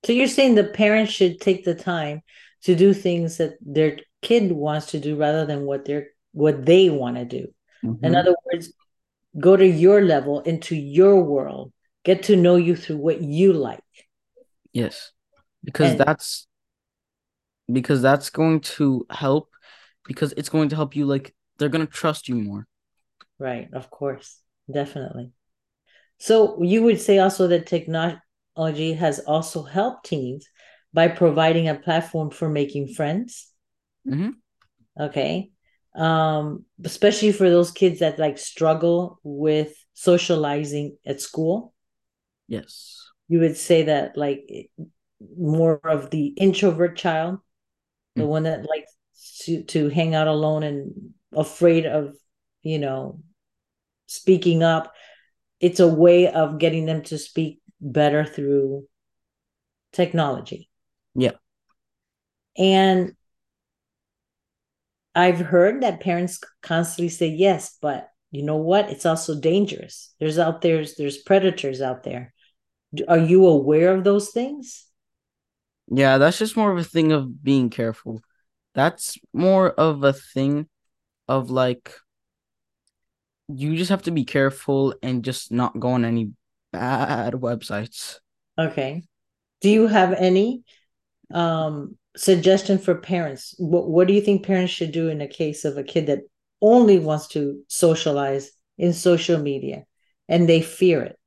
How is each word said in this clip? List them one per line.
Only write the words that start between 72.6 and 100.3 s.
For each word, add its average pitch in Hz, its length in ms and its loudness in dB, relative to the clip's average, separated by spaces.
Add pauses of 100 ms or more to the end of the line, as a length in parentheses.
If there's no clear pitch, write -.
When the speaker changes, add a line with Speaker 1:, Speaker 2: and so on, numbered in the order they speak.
Speaker 1:
D-, - 120 -6
are 170 120 4
you 180 300 6
aware 156 480 4
of 190 80 -2
those 202 260 2
things? 262 560 -10 (1040)
Speaker 2:
Yeah, 135 320 2
that's 160 180 4
just 220 180 -4
more 214 160 2
of 180 60 -2
a 170 60 -4
thing 160 280 0
of 139 320 -4
being 135 260 2
careful. 113 520 -8 (540)
That's 160 420 -2 (160)
more 185 380 2
of 147 320 0
a 139 100 4
thing 139 540 -4 (600)
of, 127 220 -2
like, 127 440 -4 (1500)
you 147 300 -6
just 175 120 -4
have 190 140 -2
to 170 80 -6
be 147 140 -2
careful 135 760 -2
and 127 220 -6
just - 280 -10
not 120 280 -4
go 123 120 -2
on 123 120 0
any 117 280 -4 (420)
bad 123 600 -4
websites. 117 840 -8 (400)
Speaker 1:
Okay. 156 440 -4 (580)
Do 196 80 4
you 220 180 6
have 190 240 4
any, 190 520 0 (720)
um, 160 640 -4 (200)
suggestion 190 600 2
for 185 180 0
parents? 165 600 -8
What, 175 320 -2
what 180 180 4
do 196 60 4
you 208 80 4
think 202 240 0
parents 185 280 -2
should 160 180 -6
do 165 160 -2
in 151 140 -4
a 143 60 -8
case 151 360 -6
of 143 140 -4
a 139 60 -8
kid 156 240 -4
that 143 120 -2 (420)
only 214 380 8
wants 156 300 -4
to 143 400 -6
socialize 143 840 0 (260)
in 175 140 0
social 170 480 2
media 143 460 -6 (420)
and 170 220 4